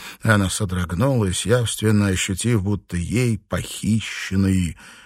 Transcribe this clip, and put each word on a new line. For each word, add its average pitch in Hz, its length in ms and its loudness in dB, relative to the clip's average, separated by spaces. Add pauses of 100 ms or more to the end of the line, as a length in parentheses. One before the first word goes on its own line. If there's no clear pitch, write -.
(220)
Она 101 280 4
содрогнулась, 92 960 0
явственно 107 640 2
ощутив, 98 560 0
будто 98 320 -4
ей, 101 420 0
похищенной, 95 1400 -2 (280)